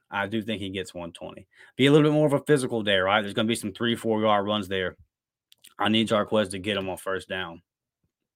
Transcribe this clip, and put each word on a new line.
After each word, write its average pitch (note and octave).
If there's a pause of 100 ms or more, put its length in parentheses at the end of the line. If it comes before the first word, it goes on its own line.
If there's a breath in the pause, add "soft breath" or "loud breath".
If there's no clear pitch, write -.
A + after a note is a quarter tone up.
(100)
I G2+
do G#2+
think G2+
he F#2+
gets F#2+
one E2+
twenty. - (300 loud breath)
Be C3
a C#3+
little D3+
bit D3+
more D3+
of C#3
a C#3+
physical B2+
day, G2+
right? G2
There's G2+
gonna A2+
be A#2
some G#2
three, A#2
four A2
yard G#2
runs G#2
there. F#2 (840)
I G2+
need A2
Jarquez G#2
to F#2+
get G2+
him F#2+
on F2+
first F#2+
down. F2+ (720)